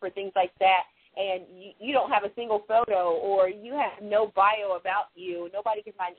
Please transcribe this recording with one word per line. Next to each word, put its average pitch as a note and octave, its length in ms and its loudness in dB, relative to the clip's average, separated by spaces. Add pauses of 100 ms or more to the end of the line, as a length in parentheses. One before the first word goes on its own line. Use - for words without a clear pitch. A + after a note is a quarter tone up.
for F#3 100 -6
things G3 240 -10
like F#3 240 2
that, F#3+ 240 4 (340)
and F#3+ 260 -4 (160)
you, G3 220 -20
you A#3+ 120 -6
don't A#3+ 180 2
have G#3+ 120 2
a G3+ 140 -4
single A3 320 -2
photo, G#3+ 460 2
or F#3+ 340 2
you G#3+ 260 -10
have A3 280 -4
no G#3 340 0
bio G3+ 440 2
about F#3+ 260 -2 (100)
you, F3 360 -8
nobody G#3+ 300 -4
can G#3+ 120 -16
find F3+ 240 -8